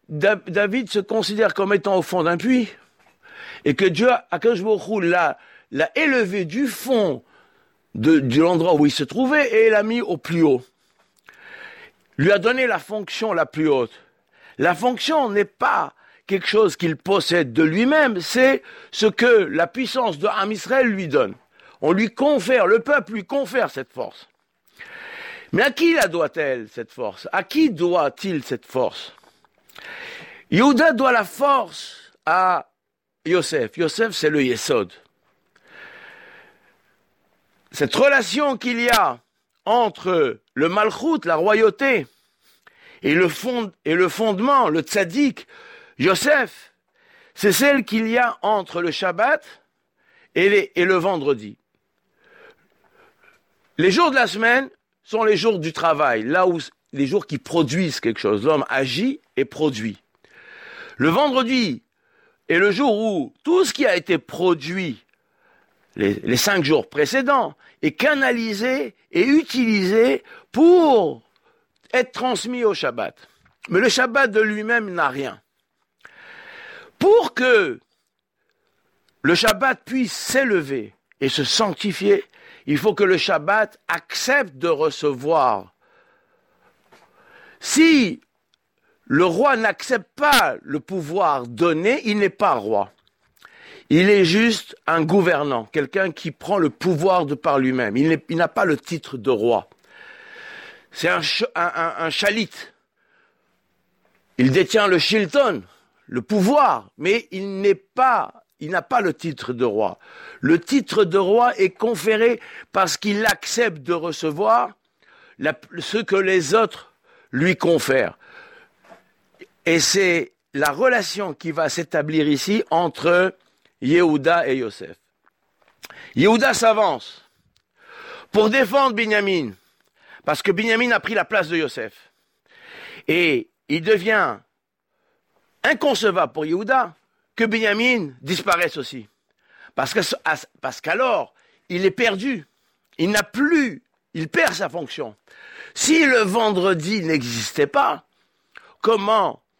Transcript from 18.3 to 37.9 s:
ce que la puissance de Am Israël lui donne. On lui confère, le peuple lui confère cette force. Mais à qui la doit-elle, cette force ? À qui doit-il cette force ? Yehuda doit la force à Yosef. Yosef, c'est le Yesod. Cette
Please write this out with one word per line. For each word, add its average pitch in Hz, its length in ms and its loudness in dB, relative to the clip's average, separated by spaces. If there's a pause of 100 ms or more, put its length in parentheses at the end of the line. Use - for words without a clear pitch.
ce - 140 2
que 233 200 0
la 175 400 4
puissance 233 520 -4
de 175 80 -4
Am 208 260 -2
Israël 247 340 0
lui 190 220 -4
donne. 127 260 0 (460)
On 156 120 2
lui 202 220 0
confère, 254 520 2
le 220 140 4
peuple 240 340 -2
lui 208 100 -8
confère 240 460 -4
cette - 220 -10
force. - 360 -12 (1200)
Mais 202 100 2
à 277 80 4
qui 330 240 2
la 247 120 2
doit-elle, 147 640 -4
cette - 240 -14
force ? 107 400 -10
À 190 100 -2
qui 302 280 2
doit-il 170 760 -2
cette - 220 -8
force ? - 480 -6 (1400)
Yehuda 269 420 4
doit 262 200 2
la 226 120 0
force - 880 -4 (140)
à 180 440 0 (540)
Yosef. 156 540 -2
Yosef, 180 340 -2
c'est 151 180 0
le 147 120 2
Yesod. 117 500 0 (2750)
Cette - 240 -2